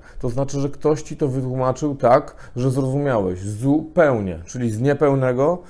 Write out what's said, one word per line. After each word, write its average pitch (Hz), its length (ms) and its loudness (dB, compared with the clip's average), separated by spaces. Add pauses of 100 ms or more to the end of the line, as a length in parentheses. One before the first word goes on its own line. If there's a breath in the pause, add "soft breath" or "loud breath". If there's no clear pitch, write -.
(200 loud breath)
to 131 80 -4
znaczy, 135 320 -2
że 143 80 0
ktoś 151 340 0
ci 151 140 -10
to 151 120 0
wytłumaczył 131 680 -2
tak, 135 600 2
że 127 140 0
zrozumiałeś. 131 680 0
Zupełnie. 113 1040 0
Czyli 123 260 -4
z 107 100 -4
niepełnego 139 760 2 (120)